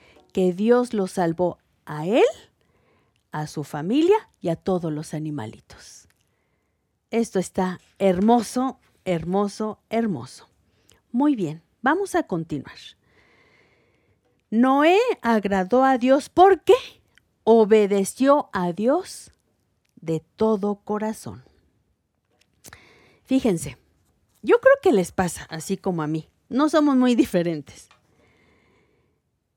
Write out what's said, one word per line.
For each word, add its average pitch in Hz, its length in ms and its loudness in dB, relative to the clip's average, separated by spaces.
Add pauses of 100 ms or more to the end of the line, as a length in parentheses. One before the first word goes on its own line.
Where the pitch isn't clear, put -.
(320)
que 185 220 0
Dios 240 400 0
lo 196 140 -2
salvó 175 500 -2 (280)
a 151 220 -10
él, 254 160 2 (1080)
a 156 160 -8
su 151 160 -10
familia 277 680 -2 (100)
y 180 100 -6
a 165 60 -2
todos 170 380 -4
los - 200 -10
animalitos. 147 960 -12 (1040)
Esto 226 260 -4
está 180 420 -4 (200)
hermoso, 214 800 0 (240)
hermoso, 190 760 -4 (100)
hermoso. 202 580 -6 (640)
Muy 285 240 0
bien, 165 260 -6 (200)
vamos 359 340 -2
a 330 80 0
continuar. 165 540 -8 (1700)
Noé 269 480 4 (240)
agradó 202 600 0
a 269 140 2
Dios 254 320 2
porque 381 460 6 (680)
obedeció 220 1120 2
a 180 180 -2
Dios 240 600 -4 (640)
de 160 260 -6 (160)
todo 208 380 -2
corazón. 208 680 -10 (1800)
Fíjense, 226 520 -2 (640)
yo 359 180 2
creo 539 220 6
que 381 100 2
les 185 200 0
pasa - 380 -4
así 160 280 -8
como 175 260 -4
a 147 40 -6
mí. 156 220 -6 (200)
No 277 200 0
somos 294 280 2
muy 247 180 2
diferentes. 175 720 -2 (1700)